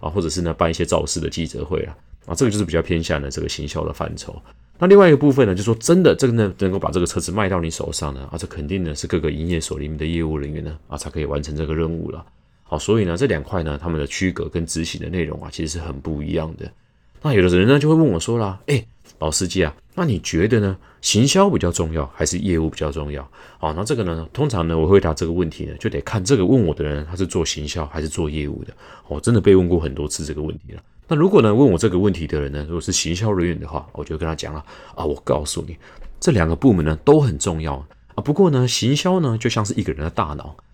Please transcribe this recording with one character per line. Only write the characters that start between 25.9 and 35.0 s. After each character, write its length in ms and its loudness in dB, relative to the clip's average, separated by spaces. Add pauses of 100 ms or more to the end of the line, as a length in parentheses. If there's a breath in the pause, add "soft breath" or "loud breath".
看 220 -4
这 120 2
个 80 4
问 220 4
我 80 2
的 100 -6
人， 220 -4
他 100 -12
是 120 -2
做 180 -2
行 220 -6
销 180 -6
还 160 -8
是 80 -4
做 180 -4
业 220 -6
务 140 -10
的。 100 -16 (340 loud breath)
我 120 -8
真 160 2
的 40 4
被 160 8
问 140 6
过 100 4
很 140 -2
多 140 -6
次 180 -8
这 80 -8
个 80 -8
问 80 -6 (160)
题 80 -18
了。 80 -16 (260)
那 80 0
如 140 4
果 140 8
呢， 100 6
问 160 8
我 80 4
这 100 2
个 120 0
问 120 4
题 140 -4
的 160 -2
人 100 -6
呢， 160 -6
如 60 -10
果 80 -4
是 100 -4
行 240 -2
销 160 0
人 180 0
员 100 -4
的 80 -10
话， 240 -8
我 120 -12
就 140 -8
跟 100 -4
他 60 -2
讲 180 -10
了 140 -12 (300 loud breath)
，“啊， 100 -6